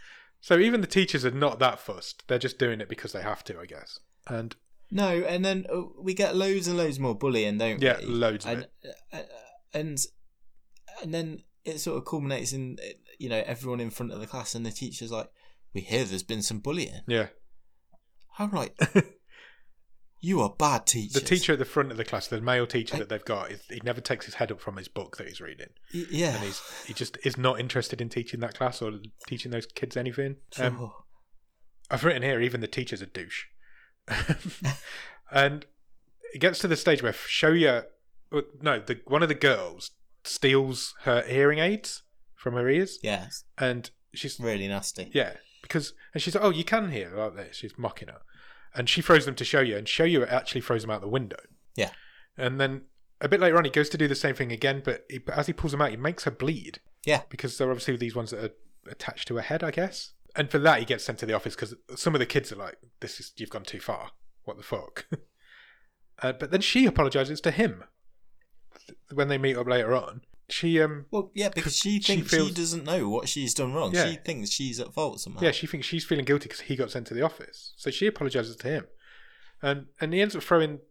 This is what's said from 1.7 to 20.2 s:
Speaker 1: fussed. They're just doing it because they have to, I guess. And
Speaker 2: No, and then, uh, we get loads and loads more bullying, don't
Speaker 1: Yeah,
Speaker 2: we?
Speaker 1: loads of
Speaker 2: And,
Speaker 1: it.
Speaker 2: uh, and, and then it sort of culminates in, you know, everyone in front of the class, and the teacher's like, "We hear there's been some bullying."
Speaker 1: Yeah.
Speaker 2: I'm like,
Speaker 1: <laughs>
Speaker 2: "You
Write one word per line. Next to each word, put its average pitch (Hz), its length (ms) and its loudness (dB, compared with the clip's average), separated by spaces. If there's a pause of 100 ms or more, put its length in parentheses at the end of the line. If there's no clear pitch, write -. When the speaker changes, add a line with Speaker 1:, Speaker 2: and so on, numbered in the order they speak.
Speaker 1:
fussed. - 480 -12
They're 123 120 2
just 123 180 -4
doing 117 240 2
it 101 80 -10
because - 220 -10
they 98 100 -6
have 104 220 -6
to, 90 160 -12
I 87 80 -16
guess. - 320 -18 (260)
And 113 300 -8 (340)
Speaker 2:
No, 196 180 2 (120)
and 180 260 0
then, 190 260 0
uh, 180 120 -2 (160)
we 185 160 -2
get 190 200 2
loads 190 320 2
and 175 100 0
loads 156 200 0
more 131 160 0
bullying, 107 460 2
don't 113 200 0
Speaker 1:
Yeah, 127 200 4
Speaker 2:
we? - 80 -10
Speaker 1:
loads 117 400 2
of 117 60 -2
Speaker 2:
And, 120 140 -6 (140)
Speaker 1:
it. - 140 -16 (180)
Speaker 2:
uh, 156 80 -8 (500)
and, 151 280 -4 (1040)
and 160 100 -8
then 160 300 -6 (200)
it 160 140 -8
sort 147 220 -4
of 131 60 -10
culminates 139 480 -4
in, 127 260 -8 (400)
you 123 100 -6
know, 110 160 0
everyone 123 340 -6
in 117 120 -4
front 120 220 -6
of 101 60 -10
the 107 60 -10
class, 120 300 -8
and 117 100 -6
the 113 60 -6
teacher's 117 400 -10
like, 110 180 -6 (460)
"We 98 60 -4
hear 113 240 0
there's 95 180 -4
been 110 180 -4
some 107 180 -4
bullying." 147 460 -4
Speaker 1:
Yeah. 113 220 0 (1120)
Speaker 2:
I'm 208 120 0
like, 156 240 -4 (200)
Speaker 1:
<laughs> - 1200 -6
Speaker 2:
"You 170 220 2